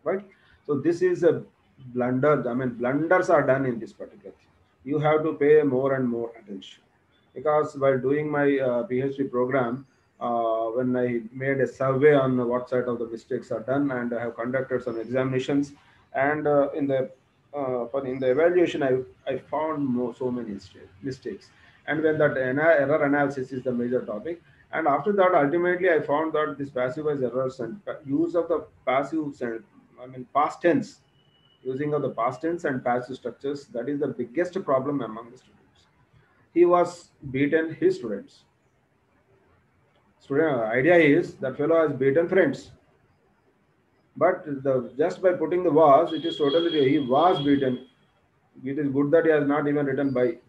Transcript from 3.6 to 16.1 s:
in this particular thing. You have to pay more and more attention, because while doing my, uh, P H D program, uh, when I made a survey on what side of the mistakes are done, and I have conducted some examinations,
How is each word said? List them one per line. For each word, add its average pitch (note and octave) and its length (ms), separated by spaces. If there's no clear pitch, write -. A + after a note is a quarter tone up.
in A#2 140
this G#2 120
particular - 400
thing. - 200
You C#3+ 140
have D3+ 240
to D#3 100
pay D3 300
more C3+ 320
and C3 120
more A#2 320
attention, G2+ 440
because D3 420
while C3+ 240
doing D3 320
my, C#3+ 280
uh, A#2+ 240
P B2+ 180
H C3+ 160
D C#3 60
program, B2+ 600
uh, A2+ 440
when B2+ 180
I B2 260
made C3+ 260
a B2 80
survey C3+ 480
on C3 220
what B2 220
side B2 140
of A#2+ 160
the A#2 80
mistakes A2+ 440
are A2 100
done, C#3 300
and A#2+ 220
I A#2 80
have A#2 140
conducted B2+ 480
some A2+ 160
examinations, C3 760